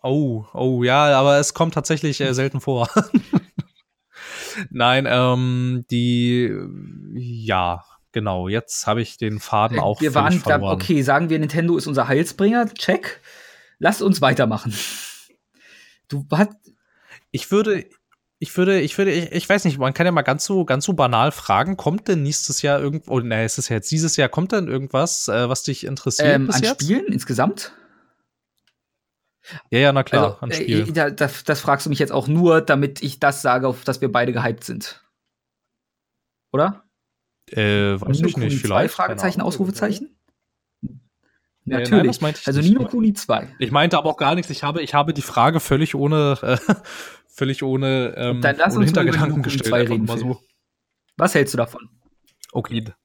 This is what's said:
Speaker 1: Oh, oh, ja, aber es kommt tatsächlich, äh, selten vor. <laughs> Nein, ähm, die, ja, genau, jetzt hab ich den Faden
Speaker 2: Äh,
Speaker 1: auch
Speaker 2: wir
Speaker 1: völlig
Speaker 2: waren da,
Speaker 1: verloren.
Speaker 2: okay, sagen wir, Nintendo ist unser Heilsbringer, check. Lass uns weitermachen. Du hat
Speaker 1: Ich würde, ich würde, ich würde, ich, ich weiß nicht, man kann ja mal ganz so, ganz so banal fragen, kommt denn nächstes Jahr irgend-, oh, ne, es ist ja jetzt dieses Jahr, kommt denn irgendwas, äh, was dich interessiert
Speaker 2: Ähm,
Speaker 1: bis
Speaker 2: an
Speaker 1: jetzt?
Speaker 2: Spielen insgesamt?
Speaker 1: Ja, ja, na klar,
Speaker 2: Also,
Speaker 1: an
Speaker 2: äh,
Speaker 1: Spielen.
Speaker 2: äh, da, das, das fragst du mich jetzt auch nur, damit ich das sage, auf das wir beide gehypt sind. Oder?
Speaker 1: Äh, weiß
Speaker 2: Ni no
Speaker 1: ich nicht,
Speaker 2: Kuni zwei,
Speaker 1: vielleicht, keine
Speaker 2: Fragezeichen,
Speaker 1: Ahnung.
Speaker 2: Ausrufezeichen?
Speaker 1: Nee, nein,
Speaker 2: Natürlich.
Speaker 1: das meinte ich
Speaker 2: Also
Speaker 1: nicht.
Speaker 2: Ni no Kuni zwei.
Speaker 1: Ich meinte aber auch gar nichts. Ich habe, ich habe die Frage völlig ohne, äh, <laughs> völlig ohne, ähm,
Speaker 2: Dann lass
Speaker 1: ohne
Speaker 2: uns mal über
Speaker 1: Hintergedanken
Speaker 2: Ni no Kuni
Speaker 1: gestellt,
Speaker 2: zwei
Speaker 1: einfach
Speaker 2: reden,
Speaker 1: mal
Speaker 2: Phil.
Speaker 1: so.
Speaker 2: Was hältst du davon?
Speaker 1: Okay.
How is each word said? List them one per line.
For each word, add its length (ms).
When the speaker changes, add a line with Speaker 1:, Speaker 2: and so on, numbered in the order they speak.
Speaker 1:
Oh, 520
oh, 300
ja, 340
aber 220
es 140
kommt 200
tatsächlich, 480
äh, 120
selten 280
vor. 340
<laughs> 1700
Nein, 380
ähm, 840
die, 600
ja, 720
genau, 360
jetzt 400
hab 100
ich 200
den 220
Faden 380
Speaker 2:
Äh, 20
Speaker 1:
auch 200
Speaker 2:
wir 140
Speaker 1:
völlig 20
Speaker 2:
waren 300
da, 180
Speaker 1:
verloren. 40
Speaker 2:
okay, 340
sagen 280
wir, 100
Nintendo 380
ist 100
unser 200
Heilsbringer, 680
check. 480
Lass 220
uns 200
weitermachen. 520
Du 240
hat 180
Speaker 1:
Ich 200
würde, 340
ich 180
würde, 240
ich 160
würde, 140
ich, 200
ich 180
weiß 160
nicht, 120
man 160
kann 120
ja 60
mal 120
ganz 220
so, 200
ganz 200
so 80
banal 380
fragen, 460
kommt 300
denn 160
nächstes 380
Jahr 180
irgend-, 300
oh, 100
ne, 240
es 140
ist 120
ja 80
jetzt 140
dieses 260
Jahr, 120
kommt 240
denn 140
irgendwas, 600
äh, 220
was 140
dich 220
interessiert 400
Speaker 2:
Ähm, 100
Speaker 1:
bis 120
Speaker 2:
an 60
Speaker 1:
jetzt? 220
Speaker 2:
Spielen 220
insgesamt? 680
Speaker 1:
Ja, 80
ja, 140
na 100
klar, 340
Speaker 2:
Also, 40
Speaker 1:
an 80
Speaker 2:
äh, 60
Speaker 1:
Spielen. 340
Speaker 2:
äh, 20
da, 200
das, 320
das 180
fragst 240
du 40
mich 100
jetzt 120
auch 160
nur, 340
damit 420
ich 160
das 220
sage, 260
auf 160
das 180
wir 100
beide 220
gehypt 300
sind. 400
Oder? 380
Speaker 1:
Äh, 500
weiß 160
Speaker 2:
Ni 40
no 60
Speaker 1:
ich 100
nicht, 120
Speaker 2:
Kuni 0
zwei, 100
Speaker 1:
vielleicht, 100
keine 200
Speaker 2:
Fragezeichen, 520
Speaker 1:
Ahnung. 60
Speaker 2:
Ausrufezeichen? 680
Speaker 1:
Nee, 920
nein, 80
Speaker 2:
Natürlich. 240
Speaker 1:
das 140
meinte 200
ich 60
Speaker 2:
Also 140
Speaker 1:
nicht. 80
Speaker 2:
Ni 60
no 120
Kuni 260
zwei. 340
Speaker 1:
Ich 120
meinte 260
aber 120
auch 80
gar 180
nichts. 140
Ich 140
habe, 180
ich 120
habe 200
die 80
Frage 380
völlig 360
ohne, 460
äh, 160
<laughs> 720
völlig 360
ohne, 540
ähm, 240
Speaker 2:
Dann 160
lass 180
Speaker 1:
ohne 100
Speaker 2:
uns 100
mal 80
über 80
Speaker 1:
Hintergedanken 180
Speaker 2:
Ni 0
no 140
Kuni 0
Speaker 1:
gestellt, 240
Speaker 2:
zwei 140
Speaker 1:
einfach 120
Speaker 2:
reden, 120
Speaker 1:
mal 120
Speaker 2:
Phil. 100
Speaker 1:
so. 140
Speaker 2:
Was 180
hältst 180
du 40
davon? 320
Speaker 1:
Okay. 340